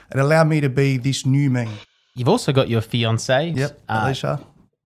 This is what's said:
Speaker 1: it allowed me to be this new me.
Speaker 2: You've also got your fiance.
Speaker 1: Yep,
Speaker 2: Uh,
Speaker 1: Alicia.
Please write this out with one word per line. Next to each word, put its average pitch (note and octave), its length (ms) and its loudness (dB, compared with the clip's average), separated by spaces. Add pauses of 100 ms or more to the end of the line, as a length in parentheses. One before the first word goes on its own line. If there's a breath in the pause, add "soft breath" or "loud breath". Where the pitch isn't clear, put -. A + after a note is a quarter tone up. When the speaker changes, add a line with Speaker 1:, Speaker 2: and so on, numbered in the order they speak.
(120)
Speaker 1:
it B2 80 -4
allowed D#3 280 4
me D#3 140 2
to C#3+ 80 0
be C3+ 280 0
this B2 280 -4
new C#3 240 2
me. B2 180 0 (480)
Speaker 2:
You've B2 140 -2
also F#3+ 240 0
got C3 160 2
your A2+ 120 2
fiance. B2+ 680 0
Speaker 1:
Yep, C#3+ 280 -4 (100)
Speaker 2:
Uh, A2 160 -2
Speaker 1:
Alicia. C#3 340 -4 (460)